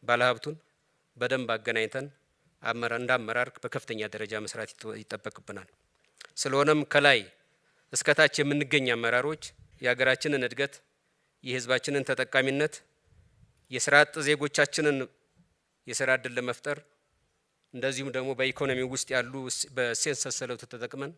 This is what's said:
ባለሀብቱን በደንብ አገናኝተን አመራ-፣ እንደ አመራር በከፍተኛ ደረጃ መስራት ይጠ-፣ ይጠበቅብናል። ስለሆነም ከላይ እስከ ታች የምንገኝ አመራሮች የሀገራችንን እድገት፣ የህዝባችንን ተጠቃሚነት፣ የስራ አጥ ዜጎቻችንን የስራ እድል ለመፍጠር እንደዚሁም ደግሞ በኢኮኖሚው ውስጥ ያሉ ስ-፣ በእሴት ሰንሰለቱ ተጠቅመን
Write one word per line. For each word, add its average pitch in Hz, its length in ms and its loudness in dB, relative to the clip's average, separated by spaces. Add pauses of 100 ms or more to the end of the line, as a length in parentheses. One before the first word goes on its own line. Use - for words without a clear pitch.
ባለሀብቱን 123 520 0 (600)
በደንብ 123 340 -2
አገናኝተን 113 540 -2 (560)
አመራ-፣ 117 340 -2
እንደ 123 180 -2
አመራር 120 400 -2
በከፍተኛ 113 560 -8
ደረጃ 107 320 -8
መስራት 107 300 -8
ይጠ-፣ 110 240 -12
ይጠበቅብናል። 104 760 -12 (680)
ስለሆነም 143 480 4
ከላይ 143 340 6 (760)
እስከ - 200 0
ታች 151 220 6
የምንገኝ 139 540 2
አመራሮች 120 540 0 (380)
የሀገራችንን 131 640 2
እድገት፣ 127 300 -4 (680)
የህዝባችንን 127 600 -2
ተጠቃሚነት፣ 135 720 0 (960)
የስራ 127 280 2
አጥ 147 220 6
ዜጎቻችንን 147 760 2 (920)
የስራ 127 260 -2
እድል 123 220 -2
ለመፍጠር 123 420 -4 (960)
እንደዚሁም 135 380 -4
ደግሞ 131 220 -4
በኢኮኖሚው 131 560 -2
ውስጥ 131 200 -6
ያሉ 127 240 -2 (140)
ስ-፣ - 220 -4
በእሴት 123 500 -2
ሰንሰለቱ 123 460 -6
ተጠቅመን 131 520 -10